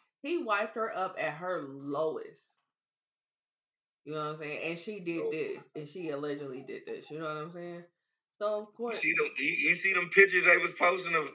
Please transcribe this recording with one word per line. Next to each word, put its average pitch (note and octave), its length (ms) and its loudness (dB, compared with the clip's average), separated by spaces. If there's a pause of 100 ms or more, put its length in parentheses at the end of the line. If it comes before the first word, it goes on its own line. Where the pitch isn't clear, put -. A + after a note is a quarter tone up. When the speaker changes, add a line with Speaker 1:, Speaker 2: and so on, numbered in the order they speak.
(220)
Speaker 1:
he D4+ 220 -2
wifed G#3+ 300 0
her A3 200 -2
up F#3 240 -2
at D3+ 160 -2
her F3 280 -4
lowest. C#3 840 -4 (1600)
You D3 100 -10
know D3+ 100 -4
what D3+ 80 -4
I'm D#3 60 -10
saying? D3+ 260 -8
And E3+ 140 -4
she E3+ 220 -8
did E3+ 220 -4
Speaker 2:
Oh. D3+ 80 0
Speaker 1:
this. D3+ 280 -2 (160)
And D3+ 140 -10
she E3+ 220 -8
allegedly C#3+ 520 -4
did - 240 -10
this. - 240 -8
You D3+ 80 -8
know D#3+ 80 -6
what D#3 100 -4
I'm D#3 160 -8
saying? F3 320 -10 (540)
So, G#3+ 220 0
of A3 80 -12
Speaker 2:
You - 60 -20
Speaker 1:
course A3+ 260 -4
Speaker 2:
see - 140 2
them, - 240 0
you, D3+ 140 0 (160)
you E3+ 60 6
see F#3+ 180 0
them F3 180 0
pictures F#3 340 8
they F3 140 10
was F3 160 0
posting F3 400 2
of, D3+ 200 2